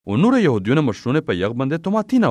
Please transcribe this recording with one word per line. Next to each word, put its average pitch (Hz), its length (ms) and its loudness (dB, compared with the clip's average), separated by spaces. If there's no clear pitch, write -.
او 101 100 -2
نورو 247 200 4
یهودیانو 139 500 2
مشرونو 123 340 -2
په 127 200 -4
یغ 104 120 -2
باندې 135 320 -4
تهمتونه 214 460 0